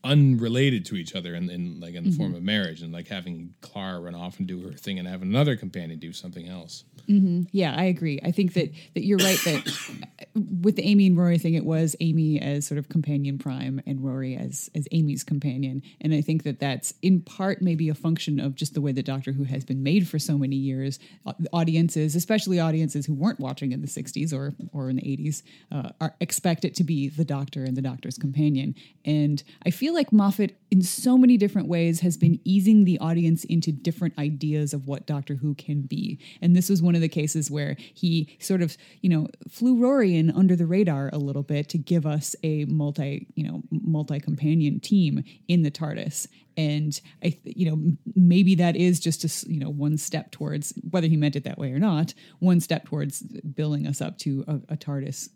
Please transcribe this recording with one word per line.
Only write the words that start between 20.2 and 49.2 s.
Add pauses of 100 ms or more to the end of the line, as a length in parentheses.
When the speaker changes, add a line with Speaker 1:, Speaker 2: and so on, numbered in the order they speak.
Speaker 2:
many
years. (280)
Au-, (180)
audiences,
especially
audiences
who
weren't
watching
in
the
sixties
or, (180)
or
in
the
eighties, (300)
uh, (100)
are,
expect
it
to
be
the
Doctor
and
the
Doctor's
companion. (300)
And (220)
I
feel
like
Moffat, (120)
in
so
many
different
ways,
has
been
easing
the
audience
into
different
ideas
of
what
Doctor
Who
can
be. (240)
And
this
was
one
of
the
cases
where (180)
he
sort
of, (260)
you
know, (200)
flew
Rory
in
under
the
radar
a
little
bit
to
give
us
a
multi,
you
know,
multi-companion
team (240)
in
the
tardis. (300)
And (220)
I,
th-,
you
know,
m-, (180)
maybe
that
is
just